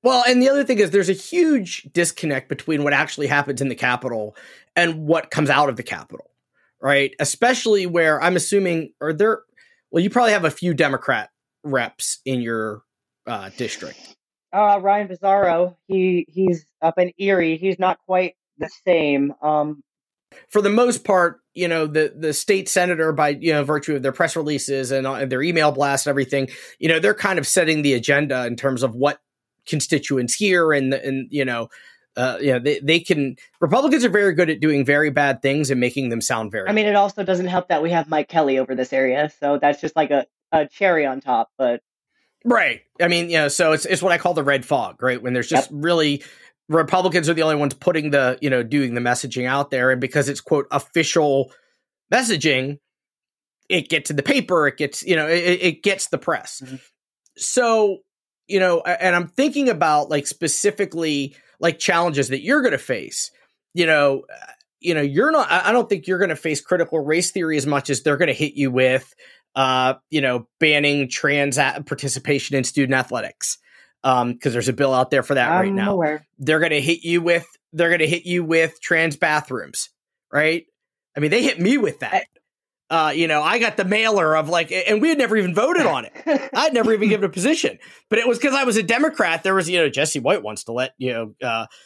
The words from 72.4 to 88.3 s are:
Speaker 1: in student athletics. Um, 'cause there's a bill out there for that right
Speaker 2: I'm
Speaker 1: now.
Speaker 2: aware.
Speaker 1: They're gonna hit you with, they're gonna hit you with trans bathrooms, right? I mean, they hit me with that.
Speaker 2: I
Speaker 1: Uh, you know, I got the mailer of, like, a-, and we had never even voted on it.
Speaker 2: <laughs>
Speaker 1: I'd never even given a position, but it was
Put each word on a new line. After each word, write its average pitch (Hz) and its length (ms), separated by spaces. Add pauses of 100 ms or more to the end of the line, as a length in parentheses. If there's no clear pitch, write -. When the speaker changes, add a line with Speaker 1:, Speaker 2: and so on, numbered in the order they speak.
Speaker 1:
in 131 80
student 135 340
athletics. - 600 (460)
Um, 123 340
'cause 131 140
there's 120 160
a 131 40
bill 131 220
out 131 160
there 135 140
for 143 100
that 123 160
right 185 180
Speaker 2:
I'm 196 60
Speaker 1:
now. 202 180
Speaker 2:
aware. 151 320 (140)
Speaker 1:
They're 151 220
gonna 160 200
hit 165 240
you 170 160
with, 170 260 (260)
they're 165 180
gonna 165 160
hit 170 200
you 175 180
with 160 360
trans 160 360
bathrooms, 151 720 (420)
right? 160 340 (500)
I 147 40
mean, 151 120
they 233 100
hit 240 180
me 214 180
with 208 220
that. 120 140
Speaker 2:
I - 100 (640)
Speaker 1:
Uh, 156 200
you 160 180
know, 151 140
I 185 160
got 220 180
the 202 80
mailer 202 520
of, 156 120
like, 170 220
a-, 185 180
and 214 140
we 311 80
had 311 80
never 220 180
even 180 180
voted 302 300
on 139 220
it. - 60 (120)
Speaker 2:
<laughs> 285 300
Speaker 1:
I'd 285 180
never 226 220
even 214 160
given 196 180
a - 0
position, 208 500 (300)
but 214 120
it 233 80
was 233 100